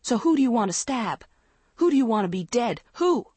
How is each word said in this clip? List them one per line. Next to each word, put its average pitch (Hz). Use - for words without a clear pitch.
So 240
who 330
do 294
you 262
want 226
to -
stab? 214
Who 339
do 294
you 269
want 220
to 185
be 180
dead? 233
Who? 339